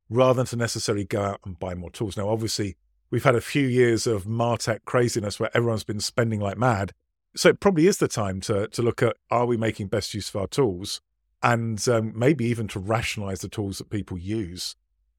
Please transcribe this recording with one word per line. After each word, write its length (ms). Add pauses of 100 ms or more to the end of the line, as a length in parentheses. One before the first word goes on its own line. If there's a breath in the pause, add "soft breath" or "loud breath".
rather 300
than 80
to 100
necessarily 480
go 160
out 240
and 140
buy 160
more 160
tools. 260
Now, 140
obviously, 480 (320)
we've 140
had 100
a 80
few 240
years 400
of 180
MarTech 640
craziness 520
where 160
everyone's 300
been 160
spending 400
like 160
mad. 380 (420)
So 140
it 100
probably 260
is 120
the 100
time 340
to, 260
to 140
look 200
at, 140 (140)
are 160
we 100
making 320
best 260
use 160
of 60
our 100
tools? 560 (400)
And, 460
um, 280
maybe 300
even 220
to 120
rationalise 640
the 60
tools 300
that 120
people 280
use. 560 (440)